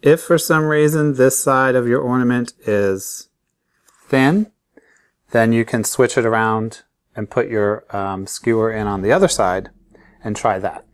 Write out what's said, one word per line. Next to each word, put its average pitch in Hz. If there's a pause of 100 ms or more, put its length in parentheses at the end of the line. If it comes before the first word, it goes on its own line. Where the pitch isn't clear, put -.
If 156
for 170
some 156
reason 151
this 131
side 131
of 120
your 120
ornament 123 (120)
is 101 (800)
thin, 147 (800)
then 113
you 113
can 113
switch -
it 120
around 110 (320)
and 107
put -
your, 107 (100)
um, 98
skewer 113
in 107
on 101
the 104
other 190
side 95 (560)
and 104
try 101
that 87